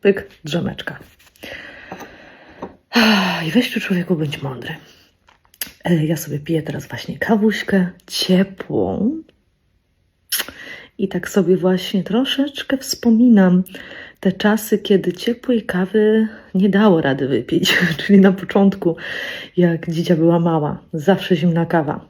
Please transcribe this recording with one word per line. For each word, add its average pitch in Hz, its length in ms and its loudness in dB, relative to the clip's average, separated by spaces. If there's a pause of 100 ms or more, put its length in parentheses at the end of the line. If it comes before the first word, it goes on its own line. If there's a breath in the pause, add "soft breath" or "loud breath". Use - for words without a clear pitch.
pyk, 196 280 0 (160)
drzemeczka. - 540 -6 (2500 loud breath)
I 160 40 -4
weź 240 240 0
tu, 226 60 -4
człowieku, 180 360 -2
bądź 147 260 -6
mądry. 135 320 -10 (1080 soft breath)
E, 165 200 2
ja 156 120 -2
sobie 147 220 -8
piję 156 240 -4
teraz 143 260 -10
właśnie - 300 -12
kawuśkę 202 680 0 (200)
ciepłą 185 1040 -2 (1900 loud breath)
i 190 100 -2
tak 180 200 -6
sobie 185 280 2
właśnie 185 480 0
troszeczkę 269 760 -2
wspominam 220 840 4 (580 loud breath)
te 190 120 0
czasy, 208 460 0
kiedy 180 340 0
ciepłej 233 500 -2
kawy 214 640 2 (260 loud breath)
nie 190 140 4
dało 196 320 4
rady 139 280 0
wypić, - 560 0
<laughs> 160 140 -4
czyli 202 220 6
na 190 120 6
początku, 190 640 0 (600 loud breath)
jak 170 340 0
dzidzia 165 260 0
była 170 240 4
mała, 160 420 -2 (100)
zawsze 175 440 0
zimna 165 300 0
kawa. 160 440 -2